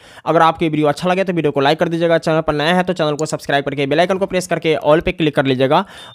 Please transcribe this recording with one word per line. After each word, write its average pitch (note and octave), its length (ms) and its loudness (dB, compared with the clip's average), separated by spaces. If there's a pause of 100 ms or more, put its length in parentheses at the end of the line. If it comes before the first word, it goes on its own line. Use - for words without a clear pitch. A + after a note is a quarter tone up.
(260)
अगर D#3+ 160 2
आपको E3 240 2
ये D#3+ 40 0
वीडियो D3+ 180 0
अच्छा D3 220 -2
लगे F#3 140 0
तो F#3 100 -2
वीडियो D3+ 180 0
को C#3 80 -2
लाइक C#3+ 200 2
कर E3+ 100 0
दीजिएगा, E3 300 0
चैनल D#3+ 220 0
पर D#3 120 -2
नया D3+ 220 0
है F3+ 80 2
तो F#3 100 -2
चैनल D3+ 220 -2
को D3+ 100 -4
सब्सक्राइब D3 400 -4
करके C#3 200 -4
बेल C#3+ 140 0
आइकन F#3 180 2
को F#3+ 80 -4
प्रेस F3+ 220 -4
करके D#3+ 300 0
all D#3 240 4
पे F3+ 100 -2
क्लिक D#3+ 240 -2
कर C#3+ 100 2
लीजिएगा C3+ 380 2 (320)